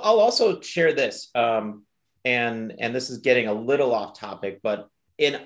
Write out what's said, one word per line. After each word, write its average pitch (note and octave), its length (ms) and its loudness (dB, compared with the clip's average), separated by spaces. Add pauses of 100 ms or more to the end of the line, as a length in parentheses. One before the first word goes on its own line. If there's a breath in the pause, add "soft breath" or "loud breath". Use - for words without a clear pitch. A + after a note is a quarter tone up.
I'll A3 160 6
also A3 400 2
share E3 320 0
this, - 420 -2
um, A2 480 0 (420)
and, A#2 540 -2
and A#2 160 -4
this B2+ 160 -6
is A#2+ 80 -12
getting B2 300 2
a G#2 40 0
little B2+ 400 0
off G#2+ 240 -4
topic, G2 460 -10
but G#2 260 -4 (300)
in C#3+ 280 0